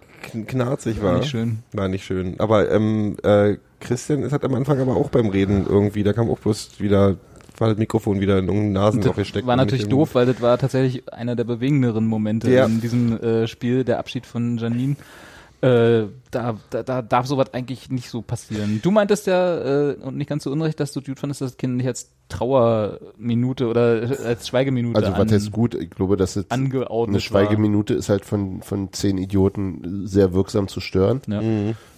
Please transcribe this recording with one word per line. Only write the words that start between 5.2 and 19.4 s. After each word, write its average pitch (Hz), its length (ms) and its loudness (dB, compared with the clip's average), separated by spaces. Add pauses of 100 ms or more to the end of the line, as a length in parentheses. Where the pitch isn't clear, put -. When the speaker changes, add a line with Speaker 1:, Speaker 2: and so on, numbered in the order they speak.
Speaker 1:
Reden 98 380 2
irgendwie, 101 360 2
da 101 100 2
kam 117 160 0
auch - 100 -2
bloß - 400 -4
wieder, 98 360 4 (440)
war 113 100 2
das 104 80 0
Mikrofon 107 420 0
wieder 98 200 4
in 92 80 -2
irgendein 104 260 0
Nasenloch 104 380 2
Speaker 2:
Und - 60 -4
das 101 60 0
Speaker 1:
gesteckt 101 240 -4
Speaker 2:
war 120 60 2
Speaker 1:
und 123 60 2
Speaker 2:
natürlich 120 260 0
Speaker 1:
nicht 104 60 -2
im 131 60 2
Speaker 2:
doof, 151 180 2
weil 123 100 4
das 117 160 0
war 120 160 4
tatsächlich 131 560 -2
einer 120 220 -6
der 117 100 -2
bewegenderen 120 640 0
Momente 110 440 0
Speaker 1:
Ja. 127 140 6
Speaker 2:
in 113 160 0
diesem, 117 400 0
äh, 113 260 0
Spiel, 123 360 -2
der 117 160 0
Abschied - 260 -8
von 120 320 -4
Janine. 120 380 -2 (680)
Äh, 117 420 4 (260)
da, 120 260 -4 (140)
da, 113 140 -6
da 127 180 -4
darf 123 240 0
sowas 131 300 0
eigentlich 123 340 -10
nicht 127 220 -6
so 117 100 -8
passieren. 107 600 -4
Du 175 80 4
meintest 208 340 2
ja, 160 640 0